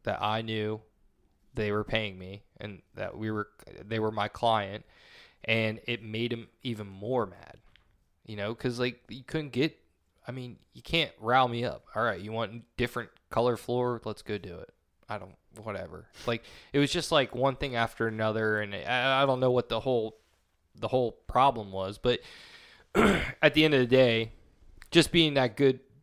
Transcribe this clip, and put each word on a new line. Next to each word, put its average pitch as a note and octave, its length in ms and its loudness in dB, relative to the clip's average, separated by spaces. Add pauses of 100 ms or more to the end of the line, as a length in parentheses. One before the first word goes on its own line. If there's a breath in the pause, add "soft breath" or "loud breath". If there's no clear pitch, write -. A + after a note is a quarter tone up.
that G#2 180 -4
I G#2+ 220 -2
knew A2 400 -4 (720)
they G#2+ 180 -2
were G#2+ 120 0
paying G#2 340 -2
me F#2+ 240 -14 (160)
and G#2+ 240 -14 (140)
that G2+ 200 -8
we A2 140 -4
were, G#2+ 200 -4 (380)
they A2 120 -2
were A2 120 0
my G#2+ 160 -2
client, G#2+ 560 -2 (600 soft breath)
and A2 420 0
it A#2+ 180 -6
made A2+ 300 -4
'em A#2 140 -10 (160)
even G#2+ 240 -6
more G#2 400 -4
mad, F2 300 -20 (680)
you A2 100 -12
know, G#2 200 -4
'cause, A#2+ 240 -4
like, B2 280 -4
you B2+ 160 -14
couldn't D3+ 280 -6
get, C#3+ 260 -2 (500)
I - 40 -10
mean, B2+ 260 -12 (160)
you A2+ 80 -20
can't D#3+ 380 0
rile B2 280 4
me A#2+ 180 -2
up. - 200 -8 (100)
All G#2+ 60 0
right, G#2+ 180 0
you G#2 120 -10
want A2+ 320 -6 (140)
different A#2+ 340 -4 (180)
color A#2 280 2
floor? B2 460 -2
Let's A2 200 -10
go G#2 160 -6
do F2 180 -12
it. - 160 -18 (340)
I G#2 120 -8
don't, F#2+ 160 -18 (260)
whatever. F#2 460 -10 (180)
Like, A#2 180 -2 (300 loud breath)
it C#3+ 60 4
was C#3+ 120 2
just, E3+ 200 -2
like, C#3+ 240 2
one C3 220 0
thing C3+ 180 -6
after A2+ 320 -2
another, A2 520 0
and G#2 140 -6
I, B2+ 480 0
I C#3+ 60 4
don't B2+ 120 2
know B2+ 120 4
what B2 180 2
the A2+ 120 -2
whole, A2+ 360 -2 (600)
the A#2 120 -6
whole B2 220 2
problem A#2+ 600 2
was, F#2+ 260 -6
but A#2+ 220 2 (380 loud breath)
<clears throat> - 380 -14
at E3 580 4
the D3+ 100 6
end D#3 100 6
of C3+ 60 6
the B2 80 4
day, A#2 440 6 (600)
just E3+ 220 6
being D#3+ 220 4
that B2+ 200 2
good, C3+ 240 4 (220)